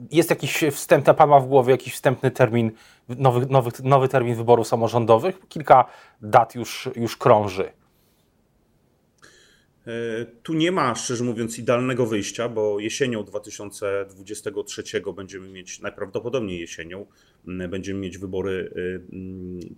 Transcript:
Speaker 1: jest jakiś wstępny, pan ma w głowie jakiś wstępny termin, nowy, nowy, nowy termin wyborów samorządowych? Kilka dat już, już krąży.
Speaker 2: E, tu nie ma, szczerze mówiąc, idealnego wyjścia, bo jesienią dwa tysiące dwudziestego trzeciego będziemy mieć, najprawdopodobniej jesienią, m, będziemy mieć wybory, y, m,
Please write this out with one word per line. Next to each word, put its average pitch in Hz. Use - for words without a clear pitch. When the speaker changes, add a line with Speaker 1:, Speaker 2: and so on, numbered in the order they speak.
Speaker 1:
jest 160
jakiś 151
wstępny, -
pan 151
ma 143
w 127
głowie 131
jakiś 127
wstępny 131
termin, 117
nowy, 123
nowy, 131
nowy 131
termin 120
wyborów 117
samorządowych? 113
Kilka 139
dat 110
już, 120
już 117
krąży. 104
Speaker 2:
E, 117
tu 160
nie 165
ma, 139
szczerze 123
mówiąc, 113
idealnego 123
wyjścia, 110
bo 107
jesienią 110
dwa 98
tysiące 101
dwudziestego 98
trzeciego 101
będziemy 95
mieć, 95
najprawdopodobniej 101
jesienią, 85
m, 92
będziemy 98
mieć 92
wybory, 95
y, 90
m, 92